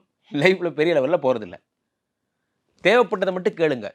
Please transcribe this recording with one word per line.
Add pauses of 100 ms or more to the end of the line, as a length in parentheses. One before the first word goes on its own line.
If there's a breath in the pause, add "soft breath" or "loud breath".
(320)
லைஃப்ல
பெரிய
லெவல்ல
போறதில்லை. (1300)
தேவைப்பட்டதை
மட்டும்
கேளுங்க.